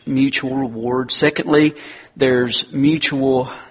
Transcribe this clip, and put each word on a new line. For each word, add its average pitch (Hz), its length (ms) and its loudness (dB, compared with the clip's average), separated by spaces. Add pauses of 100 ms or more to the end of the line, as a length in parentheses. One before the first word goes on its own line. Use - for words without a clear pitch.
mutual 135 480 0
reward. 123 560 -4
Secondly, 151 640 2 (420)
there's 123 540 0
mutual 135 800 0 (180)